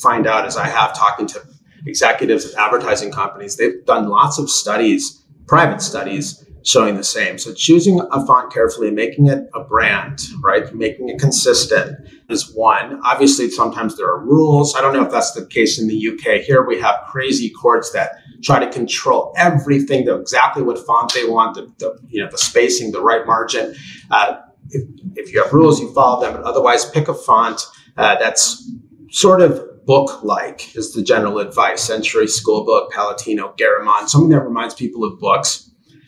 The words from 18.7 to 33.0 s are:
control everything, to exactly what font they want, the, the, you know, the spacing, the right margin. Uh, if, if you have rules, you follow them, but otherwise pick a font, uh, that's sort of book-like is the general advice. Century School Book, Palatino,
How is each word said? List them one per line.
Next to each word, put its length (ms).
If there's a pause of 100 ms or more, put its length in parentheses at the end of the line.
control 640
everything, 680
to 100
exactly 480
what 160
font 340
they 120
want, 300
the, 140 (100)
the, 280
you 160
know, 80
the 60
spacing, 560
the 80
right 240
margin. 500 (340)
Uh, 280 (320)
if, 140 (320)
if 180
you 100
have 80
rules, 300
you 120
follow 280
them, 120
but 100
otherwise 420
pick 240
a 40
font, 480 (360)
uh, 220
that's 520 (400)
sort 300
of 440
book-like 920
is 160
the 100
general 360
advice. 440
Century 440
School 380
Book, 280
Palatino, 640